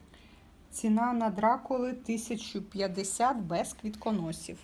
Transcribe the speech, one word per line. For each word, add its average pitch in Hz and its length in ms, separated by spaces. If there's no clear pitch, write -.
Ціна 226 420
на 226 160
дракули 247 640
тисячу 226 680
п'ятдесят 196 760
без 175 360
квітконосів. 180 920